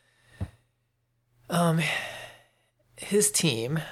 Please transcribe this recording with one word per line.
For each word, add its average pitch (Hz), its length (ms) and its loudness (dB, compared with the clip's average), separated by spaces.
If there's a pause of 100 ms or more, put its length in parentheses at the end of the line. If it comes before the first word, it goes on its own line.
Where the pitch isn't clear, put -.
(1500)
Um, 170 300 4 (1120)
his 202 380 2
team 131 480 0 (120)